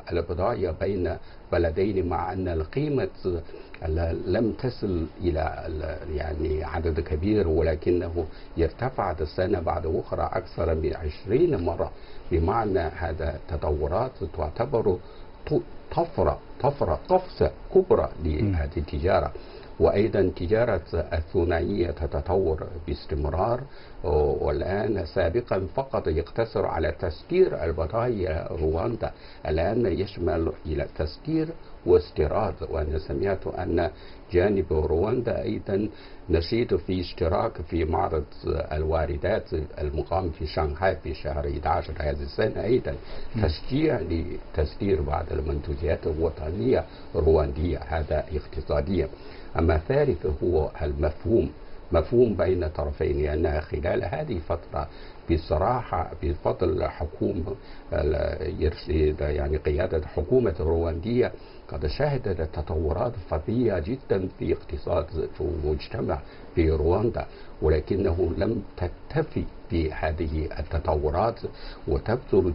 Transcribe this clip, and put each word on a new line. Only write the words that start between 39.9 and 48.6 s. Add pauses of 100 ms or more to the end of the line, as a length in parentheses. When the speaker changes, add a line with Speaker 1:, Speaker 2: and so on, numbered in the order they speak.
Speaker 1:
في
شانغهاي
في
شهر
احداشر
هذه
السنة
أيضا، (400)
Speaker 2:
مم.
Speaker 1:
تشجيع
لتصدير
بعض
المنتوجات
الوطنية (320)
الرواندية،
هذا
اقتصاديا. (520)